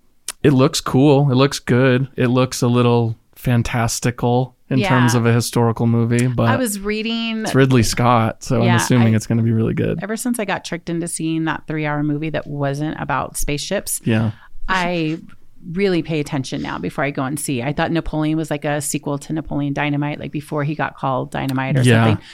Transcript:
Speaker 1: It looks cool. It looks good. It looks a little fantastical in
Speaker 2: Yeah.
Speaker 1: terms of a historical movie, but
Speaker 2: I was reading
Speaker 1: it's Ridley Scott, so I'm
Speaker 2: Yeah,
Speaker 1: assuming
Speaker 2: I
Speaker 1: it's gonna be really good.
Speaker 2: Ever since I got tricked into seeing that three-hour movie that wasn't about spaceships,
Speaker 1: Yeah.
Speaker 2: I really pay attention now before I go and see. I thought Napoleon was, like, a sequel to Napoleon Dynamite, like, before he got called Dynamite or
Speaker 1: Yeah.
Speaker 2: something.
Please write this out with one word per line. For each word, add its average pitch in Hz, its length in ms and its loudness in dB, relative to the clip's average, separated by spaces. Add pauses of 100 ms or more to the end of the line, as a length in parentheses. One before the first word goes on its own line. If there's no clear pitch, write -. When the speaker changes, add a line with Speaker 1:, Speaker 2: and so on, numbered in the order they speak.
(440)
Speaker 1:
It 147 80 6
looks 135 300 2
cool. 139 500 4
It 123 40 2
looks 139 240 2
good. 127 580 2
It 123 100 2
looks 127 340 0
a 131 60 4
little 120 480 4 (520)
fantastical 123 880 -2 (140)
in 135 100 2
Speaker 2:
Yeah. 202 100 2
Speaker 1:
terms 123 260 4
of 117 100 2
a 117 80 4
historical 117 540 2
movie, 117 400 2
but 117 220 0
Speaker 2:
I - 80 2
was 208 220 -2
reading 220 640 -4
Speaker 1:
it's - 120 -4
Ridley 131 280 6
Scott, 117 600 0
so 127 160 -2
I'm 117 40 2
Speaker 2:
Yeah, 117 140 4
Speaker 1:
assuming 117 360 4
Speaker 2:
I - 40 4
Speaker 1:
it's 107 100 -4
gonna 113 160 0
be 113 80 2
really 113 220 0
good. 110 280 -2
Speaker 2:
Ever 214 160 -6
since 240 220 -4
I 208 60 -4
got 190 200 -6
tricked 170 240 -8
into 170 180 -4
seeing 160 380 -4
that 151 220 -4
three-hour 151 360 -4
movie 151 280 -2
that 151 160 -6
wasn't 143 520 -4
about 139 380 -4
spaceships, - 680 -4
Speaker 1:
Yeah. 110 280 0 (360)
Speaker 2:
I 175 520 -2 (520)
really 185 300 0
pay 160 180 -2
attention 143 420 -4
now 139 180 -8
before 165 260 -4
I 143 60 -2
go 143 120 -4
and 143 160 -4
see. 127 220 -4
I 143 100 -4
thought 160 200 -2
Napoleon 156 460 -2
was, 160 140 -4
like, 147 140 -4
a 147 160 -2
sequel 147 380 -4
to - 140 -10
Napoleon 147 400 -4
Dynamite, 147 460 -2
like, 143 120 -10
before 151 340 -6
he 156 100 -4
got 147 220 -6
called 135 340 -4
Dynamite 135 460 -2
or 127 60 4
Speaker 1:
Yeah. 113 220 6
Speaker 2:
something. 113 280 2